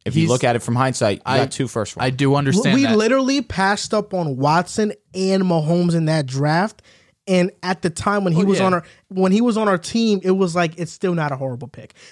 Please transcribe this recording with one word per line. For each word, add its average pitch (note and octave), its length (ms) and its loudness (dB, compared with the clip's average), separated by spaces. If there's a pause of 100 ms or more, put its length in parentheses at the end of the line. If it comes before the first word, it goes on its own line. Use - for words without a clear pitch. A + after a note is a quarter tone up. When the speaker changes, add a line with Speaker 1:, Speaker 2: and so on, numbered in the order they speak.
Speaker 1:
If A#2 100 -6
you D#3+ 60 2
Speaker 2:
He's E3 80 2
Speaker 1:
look B2+ 140 2
at A#2+ 120 2
it A#2 40 0
from A#2+ 160 -4
hindsight, B2 420 0
you - 80 -14
Speaker 2:
I, C3 140 0
Speaker 1:
got C3+ 120 0
two C3+ 160 -4
first - 300 -6
Speaker 2:
I C3 120 -2
Speaker 1:
round. C3 80 -4
Speaker 2:
do C#3 180 2
understand F3+ 400 2
Speaker 3:
We C#4 80 4
Speaker 2:
that. A#3 120 2
Speaker 3:
literally C4 460 2
passed G3 500 -2
up G#3 220 -2
on D#3+ 240 -2
Watson F3 560 0 (220)
and F#3+ 300 0
Mahomes E3+ 500 2
in E3 100 0
that D#3 220 0
draft, D3+ 560 -2 (420)
and F#3 260 0 (120)
at F#3 180 -4
the F#3+ 80 -2
time G3+ 360 -2
when F3 80 0
he E3 80 2
Speaker 2:
Oh, G3 40 2
Speaker 3:
was F#3+ 140 2
Speaker 2:
yeah. F#3+ 60 2
Speaker 3:
on F#3 80 2
our, E3+ 100 -2 (240)
when F#3 240 0
he G3+ 80 4
was A#3+ 160 2
on A3 140 0
our F#3 80 2
team, G#3+ 460 0
it F#3 80 2
was F#3 260 0
like, E3+ 200 -2
it's E3 140 -8
still F#3 220 -4
not D#3 180 -2
a C3 60 -6
horrible B2+ 320 -8
pick. - 240 -20 (180)